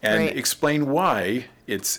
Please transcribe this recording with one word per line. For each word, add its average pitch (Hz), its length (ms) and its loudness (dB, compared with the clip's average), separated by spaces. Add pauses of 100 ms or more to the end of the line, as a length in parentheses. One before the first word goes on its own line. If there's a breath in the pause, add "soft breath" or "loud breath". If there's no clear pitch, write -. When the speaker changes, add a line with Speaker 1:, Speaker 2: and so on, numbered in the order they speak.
Speaker 1:
and 110 240 2
Speaker 2:
Right. 143 120 -2
Speaker 1:
explain 147 540 0
why 123 560 0 (200)
it's - 320 -4